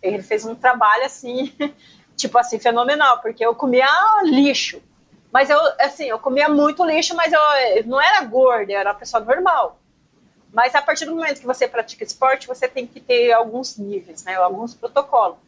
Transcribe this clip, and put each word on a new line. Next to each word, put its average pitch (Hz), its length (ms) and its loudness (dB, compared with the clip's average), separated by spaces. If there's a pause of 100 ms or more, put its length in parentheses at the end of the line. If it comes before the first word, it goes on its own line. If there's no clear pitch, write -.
Ele 196 200 -4
fez 214 240 -4
um 226 100 -8
trabalho, 240 500 2
assim, 254 480 -8 (300)
<laughs> - 320 -20
tipo - 220 -2
assim, 240 220 0
fenomenal, 247 600 2
porque 226 260 -6
eu 233 100 0
comia 262 320 2 (360)
lixo. 277 580 0 (500)
Mas 269 180 2
eu, 294 100 4 (220)
assim, 277 240 -2
eu 233 120 -6
comia 277 300 0
muito 302 380 2
lixo, 320 300 0
mas 330 180 0
eu, 311 80 4 (340)
eu 220 100 0
não 254 140 -2
era 370 240 2
gorda, 233 480 2
eu 196 80 -2
era 196 120 -2
uma 202 60 -6
pessoa - 260 -4
normal. 285 560 0 (760)
Mas 247 200 2
a 294 80 2
partir 311 240 -4
do 320 80 -8
momento 320 280 -6
que 247 40 -18
você 247 220 -2
pratica 226 380 -8
esporte, 262 420 -2
você 254 220 -6
tem 247 180 -8
que - 140 -20
ter 240 320 2
alguns 226 440 -2
níveis, 196 460 -12
né, 185 120 -8
alguns 190 380 -2
protocolos. - 640 -2 (100)